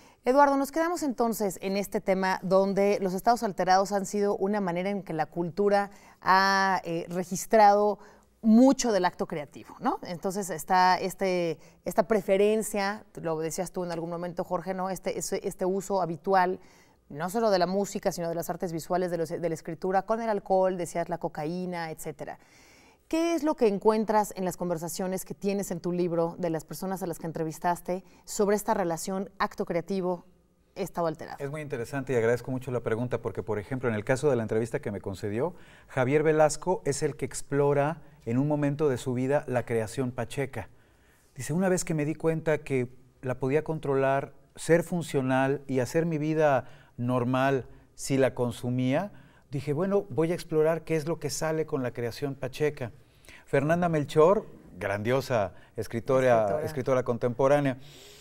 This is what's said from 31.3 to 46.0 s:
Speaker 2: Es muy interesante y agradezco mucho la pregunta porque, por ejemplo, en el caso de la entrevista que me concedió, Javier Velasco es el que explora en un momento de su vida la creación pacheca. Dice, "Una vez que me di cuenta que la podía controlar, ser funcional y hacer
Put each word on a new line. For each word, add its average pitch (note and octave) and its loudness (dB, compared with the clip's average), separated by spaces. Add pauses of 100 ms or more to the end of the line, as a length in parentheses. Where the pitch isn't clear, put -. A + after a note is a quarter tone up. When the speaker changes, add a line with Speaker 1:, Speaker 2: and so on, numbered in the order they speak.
Speaker 2:
Es C#3+ -6
muy D3+ -8
interesante C3+ -4
y - 4
agradezco A#2+ 2
mucho B2+ -6
la B2 -2
pregunta A#2 0
porque, G#2+ -6
por G#2+ -2
ejemplo, B2 -4
en A2 2
el G#2 -2
caso C3+ 2
de B2+ 4
la A#2 0
entrevista A2+ -2
que A#2+ -8
me G2 -8
concedió, G#2+ -4 (340)
Javier C#3 2
Velasco D#3 2
es C#3+ -2
el C#3 -2
que C3+ -6
explora C#3+ 0 (240)
en A#2+ 0
un C#3+ 2
momento D3 0
de B2+ 0
su C3 -4
vida C3 0
la B2 -2
creación A#2+ -2
pacheca. A#2+ -6 (680)
Dice, C3 -6
"Una F#3 2
vez F3+ 0
que - -4
me D3+ 0
di D#3+ -2
cuenta D#3+ 0
que B2+ -2 (320)
la B2+ -4
podía C#3+ 0
controlar, C#3 -2 (240)
ser E3 4
funcional C3+ 0
y B2+ 0
hacer D#3+ 0